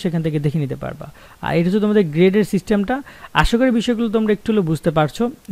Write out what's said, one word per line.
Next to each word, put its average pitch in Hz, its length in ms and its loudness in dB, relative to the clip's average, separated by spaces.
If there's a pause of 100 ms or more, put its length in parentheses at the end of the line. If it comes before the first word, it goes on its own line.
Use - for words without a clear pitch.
সেখান 170 220 -2
থেকে 160 200 -2
দেখে 156 180 -2
নিতে 131 200 -6
পারবা। 131 220 -12 (380)
আর - 140 -4
এটা 170 100 2
হচ্ছে 202 180 0
তোমাদের 208 180 4 (120)
গ্রেডের 190 380 4
সিস্টেমটা। 202 420 0 (460)
আশা 185 180 2
করি 262 100 4 (100)
বিষয়গুলো 233 360 -2
তোমরা 220 220 2
একটু - 140 -12
হলেও 208 200 2
বুঝতে 160 260 -2
পারছো। 151 260 0 (280)